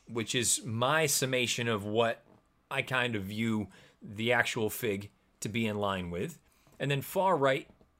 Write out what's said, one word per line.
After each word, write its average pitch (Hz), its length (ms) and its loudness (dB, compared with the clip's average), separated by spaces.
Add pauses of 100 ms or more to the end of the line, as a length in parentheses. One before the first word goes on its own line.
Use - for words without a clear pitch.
which 113 260 -4
is 117 320 2
my 135 400 2
summation 127 600 0
of 104 180 0
what 113 380 2 (460)
I 135 120 -4
kind 123 340 0
of 101 80 -2
view 107 440 -2 (340)
the 110 320 -2
actual 117 360 0
fig 101 420 -4 (280)
to 117 100 -6
be 113 180 0
in 104 100 0
line 98 320 0
with. 87 300 -6 (400)
And 139 100 -2
then 139 120 0
far 190 360 2
right 139 300 2 (320)